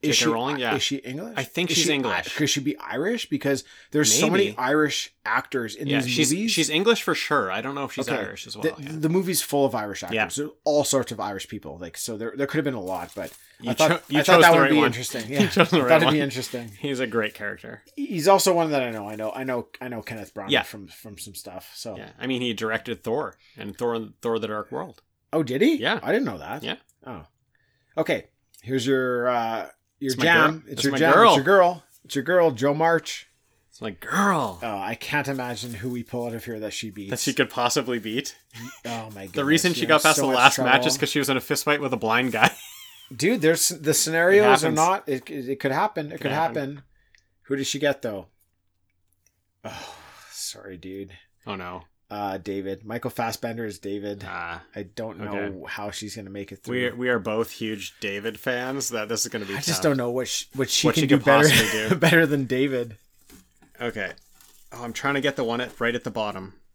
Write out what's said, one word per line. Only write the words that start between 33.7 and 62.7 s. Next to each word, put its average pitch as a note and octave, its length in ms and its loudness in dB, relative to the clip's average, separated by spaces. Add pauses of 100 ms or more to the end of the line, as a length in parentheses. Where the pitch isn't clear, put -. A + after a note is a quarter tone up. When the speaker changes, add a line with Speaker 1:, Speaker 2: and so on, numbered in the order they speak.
Speaker 2:
my A2 100 -6
girl. D3+ 720 0
Speaker 1:
Oh, A2 140 -4
I G2 180 -6
can't D3 320 -4
imagine B2 460 -6
who A2+ 160 -6
we B2 140 -6
pull A#2+ 220 -6
out A#2 80 -6
of A2+ 120 -10
here A#2 160 -8
that G#2 100 -6
she - 180 -8
beats. G2 220 -12
Speaker 2:
That A#2+ 80 -6
she C3+ 140 -2
could B2+ 160 0
possibly B2 500 -2
beat. A2 340 -8 (520)
Speaker 1:
Oh A2+ 280 -8
my G2 120 -14
goodness. F#2 80 -16
Speaker 2:
The C#3+ 100 -2
reason D#3+ 300 2
she - 80 -2
Speaker 1:
You're D3+ 80 -2
Speaker 2:
got D#3 60 8
Speaker 1:
in D3 80 4
Speaker 2:
past D#3 120 6
Speaker 1:
so C#3+ 60 2
Speaker 2:
the C#3 80 2
Speaker 1:
much C3 80 2
Speaker 2:
last B2 220 4
match B2+ 160 2
Speaker 1:
trouble. B2 120 2
Speaker 2:
is C3+ 100 -2
'cause D3 120 -2
she D3+ 100 0
was C3+ 100 0
in C3 60 2
a B2 60 -2
fist - 240 -4
fight D3 160 0
with C#3 120 -2
a B2 40 -4
blind A#2 340 0
guy. A2+ 240 4 (280)
<laughs> - 320 -20
Speaker 1:
Dude, F3+ 260 2
there's, D#3+ 280 4
the D#3 240 -2
scenarios F3 680 6
are D#3+ 60 2
Speaker 2:
It - 20 0
happens. D3+ 40 0
Speaker 1:
not, E3 340 2
it, C3 200 -4
it C3+ 300 -6
could C#3 140 0
happen. D#3+ 400 -2
It - 20 -12
Speaker 2:
It D#3 60 -12
Speaker 1:
could C#3 100 -2
Speaker 2:
happen. C#3+ 460 -2
Speaker 1:
happen. C3+ 60 -20 (600)
Who C3+ 140 -4
did C3+ 100 -4
she - 120 -6
get, C#3+ 220 0
though? G2+ 260 -6 (1400)
Oh, - 300 -14 (360)
sorry, G2+ 460 -12
dude. F#2+ 340 -12 (340)
Speaker 2:
Oh, G#2 100 -6
no. F2+ 280 -10 (280)
Speaker 1:
Uh, G2+ 280 -4
David. G2 460 -8
Michael A#2 260 -8
Fassbender A#2 540 -6
is G2+ 120 -10
David. G2+ 500 -8
Speaker 2:
Ah, E2+ 360 -10 (120)
Speaker 1:
I G2+ 80 -10
don't A2 360 -12
know G#2 160 -8
Speaker 2:
okay. F#2+ 320 -6
Speaker 1:
how G#2 240 -10
she's G#2 240 -12
gonna G2 160 -14
make G2+ 200 -12
it G2 160 -18
Speaker 2:
We, B2 220 -2
Speaker 1:
through. A#2 80 -10
Speaker 2:
we B2 120 -2
are A#2+ 100 2
both A2 320 -2
huge G#2+ 480 -8
David G#2 400 -6
fans. C3 500 -4
That G#2+ 200 -4
this A2+ 180 -2
is A2 40 -10
gonna G#2+ 140 -6
be G2 80 -6
Speaker 1:
I G2 40 -4
just C#3+ 160 -4
Speaker 2:
tough. - 100 -2
Speaker 1:
don't C#3+ 140 2
know A#2+ 120 -2
what B2 180 -4
she, - 280 -6
what C3 160 -2
she - 160 2
Speaker 2:
What D#3 80 4
Speaker 1:
can D#3+ 80 4
Speaker 2:
she C#3 40 2
Speaker 1:
do C#3+ 100 6
Speaker 2:
could C3+ 80 2
Speaker 1:
better, C#3+ 220 8
Speaker 2:
possibly A2 420 4
do. F#3 60 4
Speaker 1:
<laughs> D#3 40 -6
better E3 260 6
than C#3 200 0
David. B2+ 520 0 (840)